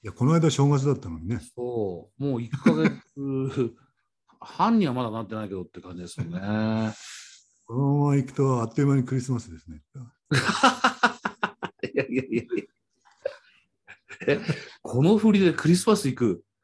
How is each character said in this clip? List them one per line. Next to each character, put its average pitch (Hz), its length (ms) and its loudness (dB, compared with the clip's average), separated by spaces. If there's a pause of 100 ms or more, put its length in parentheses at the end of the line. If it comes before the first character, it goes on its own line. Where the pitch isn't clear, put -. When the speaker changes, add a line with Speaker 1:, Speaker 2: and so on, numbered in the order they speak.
Speaker 1:
い 107 40 -12
や、 92 60 -12
こ - 120 -2
の 156 100 6
間 160 160 4
正 139 160 4
月 143 180 2
だ 147 60 2
っ 135 80 0
た 95 100 -10
の 82 80 -8
に 82 100 -10
ね。 117 120 -4 (160)
Speaker 2:
そ 107 640 -6
う、 135 40 -6
も 139 120 -2
う 117 80 -4
一 117 120 -10
ヶ 160 200 4
月 160 180 2 (240)
<laughs> 135 560 -4 (640)
半 226 380 0
に 202 80 4
は 131 80 -2
ま 127 80 -2
だ 117 80 -2
な 110 140 -6
っ 98 40 -10
て 110 60 -10
な 110 120 -6
い - 20 -12
け 95 80 -8
ど 92 80 -8
っ - 20 -10
て 87 160 -20
感 90 140 -14
じ 90 80 -10
で 87 40 -12
す - 120 -16
よ 82 80 -6
ね。 110 640 -2 (720)
Speaker 1:
こ 117 80 -14
の 127 60 -2
ま 143 300 2
ま 139 60 4
行 135 120 0
く - 60 -16
と 135 280 2
あ 113 40 0
っ 110 80 -10
と 151 80 0
い - 20 4
う 139 40 4
間 139 100 4
に 127 60 2
ク 127 120 -4
リ 127 60 -2
ス 131 100 -6
マ 117 80 -2
ス - 120 -14
で 82 60 -16
す 85 140 -20
ね。 73 100 -18 (480)
Speaker 2:
<laughs> - 1600 -2
い - 60 -2
や 135 80 0
い 120 100 -6
や 127 80 0
い 113 120 -6
や 113 80 0
い - 20 -14
や。 - 0 - (1800)
え、 143 120 2 (440)
こ 123 180 -2
の 202 160 6
振 214 160 6
り 202 60 6
で 175 140 6
ク - 140 0
リ 175 80 8
ス 180 140 0
マ 214 60 6
ス 208 120 -2
行 127 80 -2
く？ 104 280 0 (200)